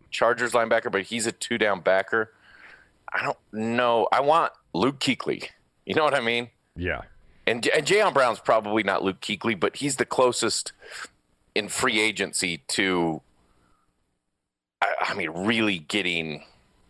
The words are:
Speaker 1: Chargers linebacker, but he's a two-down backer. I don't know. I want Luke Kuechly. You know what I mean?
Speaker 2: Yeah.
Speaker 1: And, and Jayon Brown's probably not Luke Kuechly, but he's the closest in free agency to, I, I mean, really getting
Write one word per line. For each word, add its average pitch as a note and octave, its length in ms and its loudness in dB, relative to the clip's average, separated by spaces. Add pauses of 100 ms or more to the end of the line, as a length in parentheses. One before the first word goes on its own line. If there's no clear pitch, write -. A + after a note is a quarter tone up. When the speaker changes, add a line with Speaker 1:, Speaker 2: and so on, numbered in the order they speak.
Speaker 1:
Chargers A#2+ 440 0
linebacker, A#2 380 0
but G2 120 -2
he's A2+ 220 -6
a A2+ 60 0
two-down G#2 500 -2
backer. G2 520 0 (800)
I - 100 -4
don't - 140 -4 (160)
know. A#2 580 2
I A#2 100 4
want D3 300 2 (220)
Luke C3 260 0
Kuechly. - 500 -4 (360)
You - 100 -6
know D#3 80 2
what C#3+ 100 2
I C#3 80 2
mean? A#2+ 280 -2 (260)
Speaker 2:
Yeah. E2 260 -6 (460)
Speaker 1:
And, A2+ 220 0
and D3+ 160 2
Jayon F#3+ 280 4
Brown's B2 260 4
probably A2 440 2
not F#2+ 200 2
Luke F#2+ 180 -2
Kuechly, A2 380 -2
but G2+ 180 0
he's C#3 200 -2
the A#2+ 80 2
closest - 680 0 (840)
in G#2 140 -2
free A#2 300 0
agency F#2+ 600 -2 (100)
to, F2 520 0 (1600)
I, G2 120 0 (160)
I - 40 -6
mean, F2 180 -6
really G2+ 480 0
getting E2 680 -4 (440)